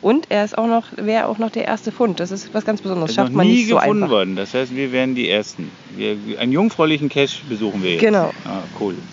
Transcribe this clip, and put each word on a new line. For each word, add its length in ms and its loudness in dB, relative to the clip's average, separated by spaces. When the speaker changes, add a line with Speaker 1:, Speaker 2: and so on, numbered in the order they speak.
Speaker 1:
Und 300 2
er 140 2
ist 140 -4
auch 80 0
noch, 200 2
wäre 300 0
auch 120 -4
noch 120 -2
der 160 -4
erste 260 -2
Fund. 260 0
Das 140 -4
ist 200 -12
was 120 -2
ganz 180 -2
Besonderes. 280 -2
Speaker 2:
Ist 60 -2
Speaker 1:
Schafft 140 2
Speaker 2:
noch 60 0
Speaker 1:
man 100 6
Speaker 2:
nie 120 8
Speaker 1:
nicht 100 2
so 80 4
Speaker 2:
gefunden 260 4
Speaker 1:
einfach. 140 0
Speaker 2:
worden. 180 2
Das 200 -6
heißt, 200 -2
wir 160 -2
wären 240 0
die 140 -2
Ersten. 420 -2
Wir, 200 -2
einen 100 0
jungfräulichen 580 2
Cache 300 0
besuchen 360 -2
wir 80 2
jetzt. 80 0
Speaker 1:
Genau. 320 4
Speaker 2:
Ah, 180 -6
cool. 160 -2